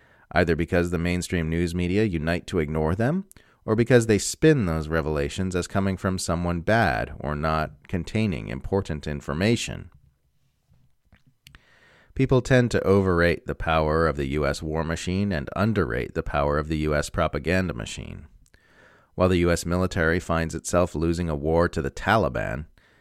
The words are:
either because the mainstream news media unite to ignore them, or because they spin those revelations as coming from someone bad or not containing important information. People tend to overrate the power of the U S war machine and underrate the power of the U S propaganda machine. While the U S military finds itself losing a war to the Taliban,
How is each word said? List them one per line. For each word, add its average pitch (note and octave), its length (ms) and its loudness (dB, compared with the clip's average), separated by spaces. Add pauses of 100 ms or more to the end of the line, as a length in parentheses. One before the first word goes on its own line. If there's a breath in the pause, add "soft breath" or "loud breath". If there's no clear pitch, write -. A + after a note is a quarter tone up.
(300 soft breath)
either E2+ 240 4
because F2 360 0
the F2 80 -2
mainstream F2 500 -2
news E2+ 260 0
media F2+ 300 0
unite E2 420 -2
to F#2 140 -2
ignore D#2 340 0
them, C#3 300 -2 (400 soft breath)
or A2 100 0
because A#2 320 4
they G#2+ 120 4
spin D3 480 2
those D#2+ 200 -2
revelations D#2 720 -2
as F2 100 0
coming G2 300 -2
from F#2 220 -2
someone F2 420 -2
bad E2 580 0
or D2+ 160 -4
not D#2 380 -2 (160)
containing E2+ 600 -2
important D2+ 600 -4
information. D2 800 -2 (2250 soft breath)
People C3 260 4
tend B2 300 4
to F#2+ 140 0
overrate F2+ 640 4
the - 100 -6
power D#2+ 500 2
of D2 100 0
the C#2+ 120 -2
U C#2+ 180 0
S C#2+ 160 -2
war D#2+ 220 -4
machine F2+ 480 -2
and D2 240 -6
underrate F2 580 -2
the E2 80 -2
power D2 360 0
of D2+ 100 -4
the D#2+ 100 -2
U D2+ 160 0
S D2 160 -2
propaganda D#2+ 640 -2
machine. A1 520 -12 (920 soft breath)
While F2+ 120 4
the F2+ 100 4
U E2+ 120 4
S E2+ 160 0
military F2 540 2
finds E2 340 -2
itself F2 400 0
losing E2 340 0
a D#2 60 -2
war D#2+ 340 2
to E2 140 -4
the C2+ 80 -4
Taliban, C2+ 760 -2 (340 soft breath)